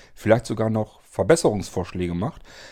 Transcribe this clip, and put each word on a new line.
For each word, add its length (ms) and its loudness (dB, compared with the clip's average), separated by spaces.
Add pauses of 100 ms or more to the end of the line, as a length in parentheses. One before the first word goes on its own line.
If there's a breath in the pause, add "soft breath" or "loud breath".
(140 loud breath)
vielleicht 320 4
sogar 240 -2
noch 320 -4
Verbesserungsvorschläge 1120 0
macht, 280 -4 (300 loud breath)